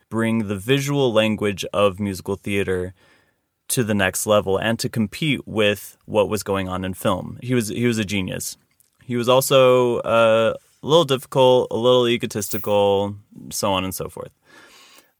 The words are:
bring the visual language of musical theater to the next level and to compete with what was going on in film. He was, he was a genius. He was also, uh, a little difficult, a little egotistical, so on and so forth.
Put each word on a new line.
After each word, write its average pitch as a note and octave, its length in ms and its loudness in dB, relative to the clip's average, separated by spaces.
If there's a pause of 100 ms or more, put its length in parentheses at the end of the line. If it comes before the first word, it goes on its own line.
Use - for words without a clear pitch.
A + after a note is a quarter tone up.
bring A2+ 380 -2
the G2+ 100 -4
visual C#3 540 0
language G#2 600 0
of G2 260 2
musical G2 360 -6
theater F#2 580 -4 (760)
to B2+ 140 -2
the G#2 120 0
next F#2+ 320 0
level F#2+ 320 2
and A2 180 -2
to - 100 -6
compete A2+ 600 -4
with G#2 580 -2
what G#2 240 0
was G#2 140 -4
going F#2+ 260 -4
on F#2 160 -4
in F#2 80 -6
film. F#2+ 480 -4
He B2 140 -2
was, A2 140 0
he A#2 180 -2
was A2+ 100 0
a A2 80 -2
genius. F#2 520 -6 (460)
He A#2+ 120 -8
was A#2+ 120 -2
also, B2+ 760 4
uh, A2+ 520 4 (300)
a - 20 -12
little D#3+ 180 4
difficult, B2+ 680 2
a G#2+ 60 -4
little B2 300 4
egotistical, G2+ 1080 0 (340)
so G2+ 240 -2
on F#2 100 0
and F#2+ 120 -6
so E2 120 -10
forth. - 220 -14 (920)